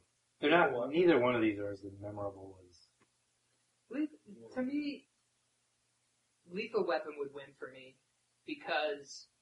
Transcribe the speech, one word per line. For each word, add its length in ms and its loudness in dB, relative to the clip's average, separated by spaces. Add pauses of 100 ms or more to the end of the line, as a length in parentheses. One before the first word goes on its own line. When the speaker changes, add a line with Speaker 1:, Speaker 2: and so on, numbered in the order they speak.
(400)
Speaker 1:
They're 120 4
not, 220 6
Speaker 2:
What? 160 -2
Speaker 1:
neither 280 6
one 180 4
of 60 2
these 160 2
are 140 -4
as 120 -10
memorable 760 -10 (100)
as 180 -20 (1000)
Speaker 3:
Leth-, 200 -2 (180)
Speaker 2:
Yeah. 260 -20
Speaker 3:
to 80 -4
me, 460 -6 (1400)
Lethal 340 -2
Weapon 320 0
would 160 -6
win 240 -14
for 140 -12
me 240 -20 (500)
because 840 -4 (140)